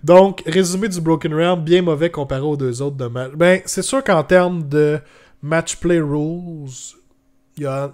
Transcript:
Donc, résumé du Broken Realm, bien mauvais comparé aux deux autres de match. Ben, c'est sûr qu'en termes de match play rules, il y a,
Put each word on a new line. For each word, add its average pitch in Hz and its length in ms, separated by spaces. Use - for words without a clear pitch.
Donc, 185 420
résumé 185 420
du 180 120
Broken 160 340
Realm, 170 280
bien 175 200
mauvais 165 280
comparé 139 320
aux 151 140
deux 127 260
autres 143 140
de 127 100
match. 127 280
Ben, 180 300
c'est - 180
sûr 269 220
qu'en 170 200
termes 180 440
de 151 300
match 160 340
play 170 240
rules, 151 680
il 147 80
y - 20
a, 139 280